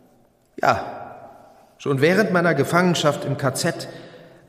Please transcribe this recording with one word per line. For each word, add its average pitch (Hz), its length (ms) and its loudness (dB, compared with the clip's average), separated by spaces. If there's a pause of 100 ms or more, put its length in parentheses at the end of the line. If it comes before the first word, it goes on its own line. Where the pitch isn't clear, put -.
(600)
Ja, - 640 -2 (540)
schon 135 220 0
während 180 320 4
meiner 170 200 2
Gefangenschaft 160 720 2
im 127 140 -4
K 131 160 -2
Z - 320 -4 (600)